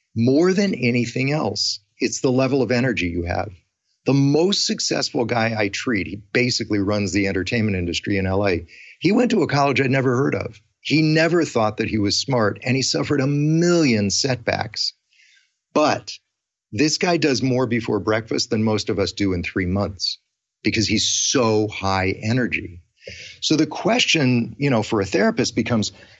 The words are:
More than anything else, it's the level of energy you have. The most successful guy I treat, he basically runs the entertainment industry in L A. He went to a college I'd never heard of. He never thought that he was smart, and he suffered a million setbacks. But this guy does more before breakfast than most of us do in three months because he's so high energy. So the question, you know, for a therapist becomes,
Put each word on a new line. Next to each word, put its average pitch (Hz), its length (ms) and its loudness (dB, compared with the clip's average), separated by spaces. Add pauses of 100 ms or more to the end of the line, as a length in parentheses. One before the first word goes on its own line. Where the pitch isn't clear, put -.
(160)
More 139 380 4
than 196 200 0
anything 123 600 -2
else, - 480 -4 (180)
it's 113 220 -4
the 135 100 2
level 131 300 2
of 113 100 0
energy 120 360 0
you 85 160 -4
have. 90 280 -4 (540)
The 131 80 2
most 147 520 4
successful 143 600 -2
guy 113 320 0
I 107 100 0
treat, 98 400 -4
he 87 80 -10 (160)
basically 117 480 0
runs 101 320 0
the 98 160 0
entertainment 98 480 0
industry 87 420 -2
in 95 80 0
L 95 220 0
A. 85 180 0 (360)
He 175 100 2
went 240 200 2
to 202 120 2
a 120 40 0
college 143 340 2
I'd 131 100 0
never 131 240 2
heard 143 200 0
of. - 260 -8 (220)
He 156 180 2
never 160 440 2
thought 107 320 0
that 110 100 -2
he 110 100 -2
was 101 220 0
smart, 110 420 0
and 127 140 0
he 135 60 0
suffered 143 400 0
a 135 60 0
million 147 840 2
setbacks. - 800 -2 (800)
But 147 380 0 (640)
this 147 240 2
guy 196 180 0
does 143 260 0
more 127 260 0
before 110 340 -2
breakfast 110 480 -2
than 110 140 0
most 107 260 0
of 98 100 -2
us 90 140 -2
do 101 180 0
in 87 120 -2
three 95 220 -4
months - 540 -4 (420)
because 113 240 0
he's 107 240 0
so 110 600 2
high 95 400 -2 (120)
energy. 110 600 -2 (600)
So - 140 0
the 151 100 2
question, 139 920 0
you 143 100 0
know, 110 140 2
for 110 160 0
a 95 60 2
therapist 202 500 0
becomes, 110 380 0 (260)